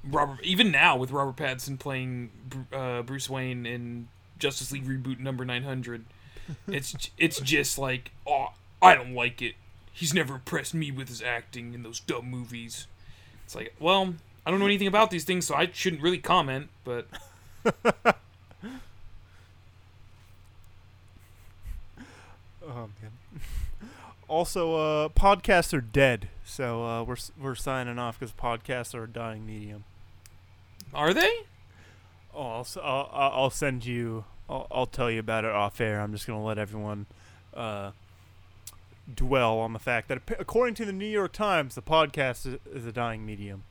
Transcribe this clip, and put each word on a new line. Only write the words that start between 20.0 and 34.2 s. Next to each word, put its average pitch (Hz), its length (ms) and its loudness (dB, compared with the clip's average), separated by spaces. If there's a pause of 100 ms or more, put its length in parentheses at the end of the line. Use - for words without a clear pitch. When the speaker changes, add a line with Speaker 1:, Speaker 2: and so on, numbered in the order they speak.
Speaker 2:
Oh, 120 240 -10 (120)
man. 107 120 -16 (1160)
Also, 165 460 0
uh, 156 340 2
podcasts 196 640 6
are 147 80 2
dead, 120 480 4 (160)
so, 117 400 -4
uh, 117 180 -2
we're 120 120 -4
s-, - 260 -12
we're 135 140 -4
signing 123 440 -4
off 120 220 -6
'cause 117 120 -10
podcasts 120 640 -4
are 117 100 -8
a 113 40 -12
dying 110 380 -8
medium. 104 380 -12 (1080)
Speaker 1:
Are 147 220 4
they? 415 300 4 (880)
Speaker 2:
Oh, 147 120 -8
I'll 117 140 -6
s-, - 160 -10
I'll, 139 360 -2
I'll, 139 200 4
I'll 131 180 4
send 127 360 -2
you 117 380 -4 (240)